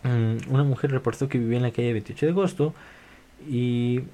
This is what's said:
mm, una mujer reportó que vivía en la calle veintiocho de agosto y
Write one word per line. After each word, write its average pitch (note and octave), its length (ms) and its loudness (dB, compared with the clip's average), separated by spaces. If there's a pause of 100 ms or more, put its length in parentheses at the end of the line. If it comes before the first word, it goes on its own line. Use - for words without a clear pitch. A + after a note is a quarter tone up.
mm, A#2 500 0
una C#3 100 4
mujer C#3 280 0
reportó C3 360 -2
que C3+ 120 0
vivía A#2 180 0
en B2 60 2
la A#2+ 80 0
calle A#2+ 200 0
veintiocho A2+ 360 -2
de E3 60 2
agosto F3+ 420 0 (760)
y B2 520 0 (120)